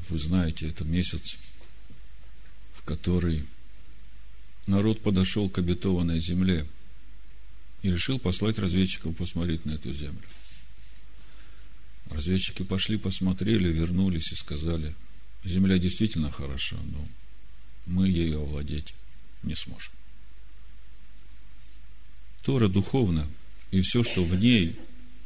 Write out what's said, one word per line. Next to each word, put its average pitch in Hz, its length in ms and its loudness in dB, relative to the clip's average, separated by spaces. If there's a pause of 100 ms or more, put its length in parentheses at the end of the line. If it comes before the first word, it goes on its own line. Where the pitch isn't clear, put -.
вы 82 120 0
знаете, 80 500 2
это 80 160 -2
месяц, 82 520 0 (1400)
в - 80 -6
который 82 640 2 (1200)
народ 101 340 4
подошёл 95 480 4
к - 80 -2
обетованной 87 640 2
земле – 90 440 2 (1160)
и 95 100 2
решил 107 260 2
послать 107 420 2
разведчиков 95 540 2
посмотреть 85 520 0
на 76 60 0
эту - 220 -2
землю. 71 300 -4 (1900)
Разведчики 87 540 0
пошли, 95 340 0
посмотрели, 95 760 2
вернулись 85 580 2
и - 40 -6
сказали: 76 600 -2 (480)
«Земля 95 340 6
действительно 87 540 2
хороша, 69 460 -4
но 73 280 -4 (800)
мы 92 220 4
ею 82 320 4
овладеть 76 540 -2 (500)
не - 120 -2
сможем». - 360 -4 (2500)
Тора 127 260 4
духовна, 92 580 4 (440)
и 95 100 4
всё, 120 200 4
что 98 220 2
в 85 100 4
ней, 101 440 6 (480)